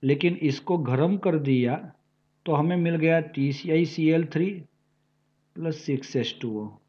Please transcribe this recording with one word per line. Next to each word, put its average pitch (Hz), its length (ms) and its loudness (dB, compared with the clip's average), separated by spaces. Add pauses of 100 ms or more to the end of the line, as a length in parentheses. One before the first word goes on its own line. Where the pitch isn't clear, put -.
लेकिन 143 340 2
इसको 156 420 -2
गर्म 147 380 2
कर 185 220 0
दिया 135 540 0 (540)
तो 165 60 0
हमें 160 240 2
मिल 170 200 0
गया 165 240 4
टी 143 320 -2
सी 160 180 -6
आई 165 140 4
सी 156 260 0
एल 160 140 4
थ्री 170 260 -2 (1040)
प्लस 160 220 -6
सिक्स 139 400 -4
एच 117 260 -4
टू 110 180 -6
ओ। 107 60 -10 (220)